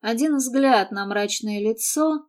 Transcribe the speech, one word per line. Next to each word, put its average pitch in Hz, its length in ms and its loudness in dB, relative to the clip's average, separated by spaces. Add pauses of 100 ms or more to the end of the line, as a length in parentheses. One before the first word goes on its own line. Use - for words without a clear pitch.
Один 262 360 0
взгляд 254 540 2
на 202 140 -6
мрачное 208 540 -4
лицо 294 680 -2